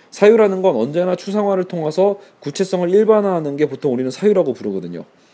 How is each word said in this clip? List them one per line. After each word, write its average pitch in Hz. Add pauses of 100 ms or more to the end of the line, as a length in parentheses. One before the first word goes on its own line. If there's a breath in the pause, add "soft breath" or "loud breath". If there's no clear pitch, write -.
(120 soft breath)
사유라는 208
건 180
언제나 165
추상화를 196
통해서 180 (200 loud breath)
구체성을 180
일반화하는 196
게 147
보통 135
우리는 127
사유라고 180
부르거든요. 87 (300 soft breath)